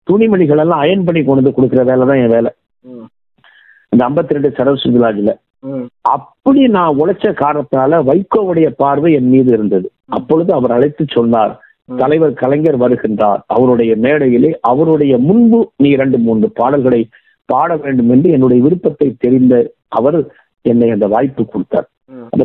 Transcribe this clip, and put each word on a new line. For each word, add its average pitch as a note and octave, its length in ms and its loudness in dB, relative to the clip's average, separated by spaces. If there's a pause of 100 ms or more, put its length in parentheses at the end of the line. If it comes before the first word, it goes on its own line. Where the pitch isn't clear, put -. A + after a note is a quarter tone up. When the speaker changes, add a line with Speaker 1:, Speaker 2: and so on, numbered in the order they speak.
Speaker 1:
துணிமணிகள் F#3 560 2
எல்லாம் D#3+ 240 0
அயர்ன் F#3 220 0
பண்ணி E3 200 0
கொண்டு C3+ 100 0
வந்து C3+ 180 2
கொடுக்கிற B2 320 0
வேலை B2+ 220 0
தான் C#3 100 2
என் B2 120 0
வேலை. A#2 220 0 (300)
Speaker 2:
ம். B2 240 -20 (840)
Speaker 1:
இந்த B2 200 2
ஐம்பத்தி D#3 240 -2
ரெண்டு C#3+ 180 -2
சரவ C3 260 -2
சுந்தராஜில. A#2 600 -2 (220)
Speaker 2:
ம். C3+ 240 -10 (160)
Speaker 1:
அப்படி C4 680 0
நான் F3 300 0
உழைச்ச F#3 360 -2
காரணத்தினால C#3+ 720 -2
வைகோவுடைய E3+ 640 0
பார்வை C#3+ 460 0
என் B2+ 160 0
மீது B2+ 240 4
இருந்தது. G#2 380 -2 (160)
Speaker 2:
ம். - 60 -12
Speaker 1:
அப்பொழுது D#3+ 400 -2
அவர் B2 200 0
அழைத்து D3 360 -2
சொன்னார், A#2 520 0 (240)
Speaker 2:
ம். B2+ 120 -14
Speaker 1:
"தலைவர் D3 360 0
கலைஞர் C#3+ 460 -2
வருகின்றார், A2 680 0
அவருடைய A#2 500 0
மேடையிலே C3+ 640 0
அவருடைய C#3+ 580 0
முன்பு A3+ 580 2
நீ C#3 120 2
இரண்டு C3+ 300 0
மூன்று A2 320 0
பாடல்களை B2 580 0 (360)
பாட D#3 320 -2
வேண்டும்" B2+ 340 -2
என்று D3 200 0
என்னுடைய C3 320 2
விருப்பத்தை D3+ 560 -2
தெரிந்த B2 540 2 (160)
அவர் C3+ 460 -2 (280)
என்னை A#2 280 0
அந்த G#2 160 -2
வாய்ப்பு A#2 400 -2
கொடுத்தார். - 420 -6 (160)
Speaker 2:
ம். B2+ 260 -20
Speaker 1:
அந்த B2 140 0